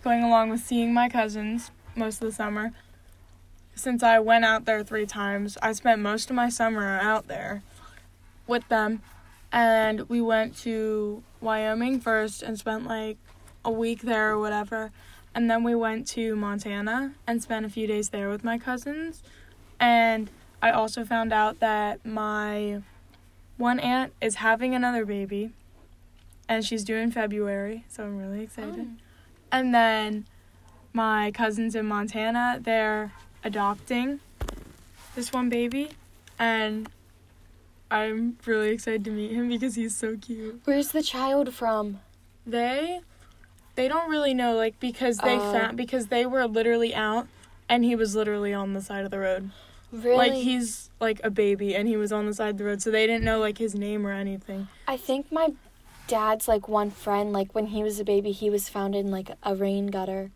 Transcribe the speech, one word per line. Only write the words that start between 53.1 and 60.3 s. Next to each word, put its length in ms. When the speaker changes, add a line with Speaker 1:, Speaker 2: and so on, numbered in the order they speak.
Speaker 1:
know, 160
like, 200
his 160
name 300
or 60
anything. 560
Speaker 2:
I 100
think 340
my 220
dad's, 400
like, 200
one 220
friend, 420
like, 220
when 140
he 160
was 160
a 40
baby, 280
he 180
was 180
found 280
in, 160
like, 180
a 120
rain 320
gutter 440